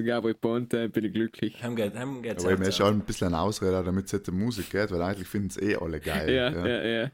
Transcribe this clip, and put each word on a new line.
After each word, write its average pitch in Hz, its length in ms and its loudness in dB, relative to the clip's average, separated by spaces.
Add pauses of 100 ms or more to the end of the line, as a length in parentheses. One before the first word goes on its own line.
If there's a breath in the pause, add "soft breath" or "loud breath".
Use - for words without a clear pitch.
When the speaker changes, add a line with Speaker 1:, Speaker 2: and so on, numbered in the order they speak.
Speaker 1:
Gabriel 113 300 2
Ponte, 117 540 0
bin 107 160 0
ich 95 80 -2
glücklich. 110 500 -2
Speaker 2:
Haben 120 140 -4
geht, 104 200 -2
haben 127 260 -6
geht 110 160 -4
Speaker 3:
Aber 90 140 2
eben, 92 100 4
Speaker 2:
sehr 95 60 2
Speaker 3:
ist 98 80 0
schon 101 180 6
ein 104 100 2
bisschen 101 240 -2
eine 82 120 2
Ausrede, 92 420 2
damit 92 240 0
es - 60 -12
halt 101 160 -2
die - 40 -4
Musik 101 380 -2
geht, 101 220 0
weil 87 100 2
eigentlich 95 260 -2
finden's 101 320 -4
eh 104 160 2
alle 80 240 -4
geil, 78 320 0
Speaker 1:
Ja, 127 200 2
Speaker 3:
ja. 87 140 -2
Speaker 1:
ja, 120 180 0
ja, 117 300 0